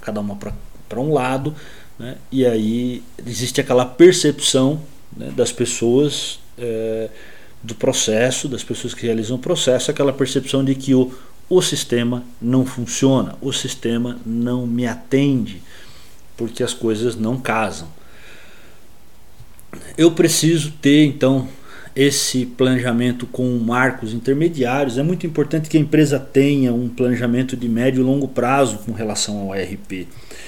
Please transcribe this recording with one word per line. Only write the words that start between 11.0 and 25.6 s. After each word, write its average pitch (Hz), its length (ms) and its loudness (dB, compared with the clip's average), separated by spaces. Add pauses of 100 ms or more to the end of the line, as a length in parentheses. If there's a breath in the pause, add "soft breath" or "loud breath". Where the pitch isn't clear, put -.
o 185 120 6
sistema 123 600 0 (180)
não 131 240 4
funciona, 127 760 2
o 135 100 -4
sistema 120 720 -2
não 120 400 -2
me 120 200 0
atende, 120 760 0 (760 loud breath)
porque 117 260 -4
as 113 100 -2
coisas 110 420 0
não 110 220 -2
casam. 104 500 -2 (2000 loud breath)
Eu 165 140 6
preciso 160 600 2 (100)
ter, 147 240 8
então, 131 420 2 (480 loud breath)
esse 135 520 2
planejamento 123 800 2
com 127 320 -2
marcos 123 540 0
intermediários. 139 840 0
É 139 60 0
muito 180 240 0
importante 151 420 -2